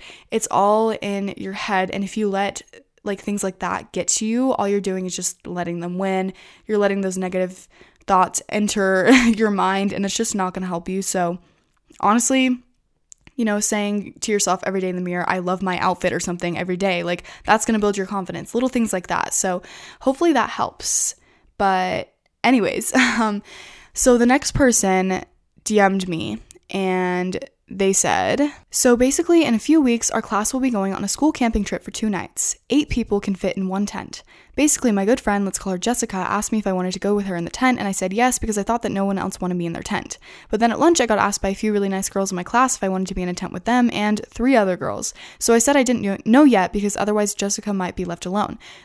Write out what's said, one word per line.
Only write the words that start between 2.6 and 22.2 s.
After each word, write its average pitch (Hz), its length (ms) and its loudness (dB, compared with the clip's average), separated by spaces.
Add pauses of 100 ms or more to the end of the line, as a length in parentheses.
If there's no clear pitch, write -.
like, 196 160 -4
things 202 240 -4
like 190 140 -4
that 185 340 -6
get - 160 -4
to - 180 0
you, 247 280 2
all 208 120 -2
you're 202 140 0
doing 190 260 -4
is 175 80 -8
just - 320 -8
letting 175 340 -6
them 175 180 -6
win. 190 340 0 (340)
You're 214 120 0
letting 196 240 2
those 185 160 -2
negative 185 500 -4 (380)
thoughts 185 420 2
enter 202 640 2
<laughs> 247 180 6
your 214 220 2
mind, 196 420 0
and 196 120 -4
it's 190 120 -4
just 226 180 -4
not 185 200 -2
gonna 190 120 -6
help 175 220 -6
you. 190 140 -4
So 180 360 -2 (640)
honestly, 254 580 2 (800)
you 240 80 -2
know, 208 160 0
saying 208 600 -2
to 220 120 -2
yourself 190 320 0
every 190 160 -2
day 185 80 -2
in 180 80 -4
the 180 60 -4
mirror, 175 260 -4
"I 185 100 0
love 180 240 -2
my 185 160 -2
outfit," 180 340 0
or 175 80 -2
something 175 380 -4
every 180 180 -4
day, 180 260 0
like, 175 220 -4 (200)
that's 220 200 2
gonna 220 140 2
build 208 180 0
your 190 100 -2
confidence, 185 480 -8
little 247 140 0
things 233 240 0
like 185 160 -4
that. - 260 -2
So 180 280 -2 (380)
hopefully 320 320 2
that 247 180 2
helps. - 640 -4 (440)
But 185 540 -2 (300)